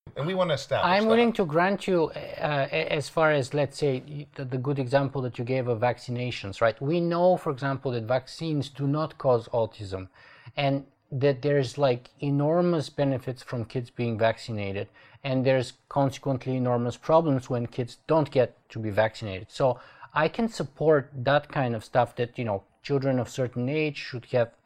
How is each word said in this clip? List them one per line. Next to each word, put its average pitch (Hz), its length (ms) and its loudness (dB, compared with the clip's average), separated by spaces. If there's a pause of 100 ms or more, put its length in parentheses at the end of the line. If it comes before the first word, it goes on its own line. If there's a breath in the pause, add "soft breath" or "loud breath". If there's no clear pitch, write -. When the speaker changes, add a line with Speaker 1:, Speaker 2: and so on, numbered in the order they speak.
(160)
Speaker 1:
and 139 100 -4
we 185 80 -2
want 180 160 2
to 151 40 2
establish 127 360 0
Speaker 2:
I'm 196 140 4
Speaker 1:
that. 220 40 2
Speaker 2:
willing 226 260 4
to 208 100 0
grant 175 440 0
you, 165 220 2
uh, 143 600 -4
a-, 160 220 -2
as 151 160 -2
far 156 240 4
as, 143 220 0
let's 147 240 0
say, 131 280 0
y-, 147 200 -12 (100)
the, 143 80 -8
the 131 140 -4
good 135 200 -2
example 139 440 2
that 123 160 -6
you 123 60 -4
gave 127 240 -2
of 113 120 0
vaccinations, 120 800 -4
right? 113 200 2
We 156 200 0
know, 170 360 4
for - 140 -4
example, 135 420 -2
that 117 120 -4
vaccines 135 640 -2
do 139 180 -6
not 151 320 -2
cause 120 300 2
autism, 98 600 -4 (480 loud breath)
and 139 280 0 (280)
that 135 300 0
there's, 143 340 0
like, 131 320 0 (120)
enormous 151 680 2
benefits 131 540 -2
from 117 240 -6
kids 123 240 -6
being 117 280 -2
vaccinated, 104 680 -2 (340 loud breath)
and 131 220 0
there's 131 300 2 (160)
consequently 131 640 -2
enormous 123 400 0
problems 160 540 2
when 120 160 -2
kids - 400 -8
don't 156 240 2
get 123 260 2 (140)
to - 80 -10
be 110 120 -4
vaccinated. 104 600 -2
So 131 280 0 (360 loud breath)
I 156 140 2
can 226 200 -2
support 151 680 2
that 139 340 2
kind 123 280 -2
of 107 80 -8
stuff, - 320 0
that, 120 220 -4
you 127 60 -2
know, 101 180 -2 (200)
children 135 380 0
of 117 80 -4
certain 123 400 -4
age 151 300 -2
should - 340 -10
have 120 180 2 (160)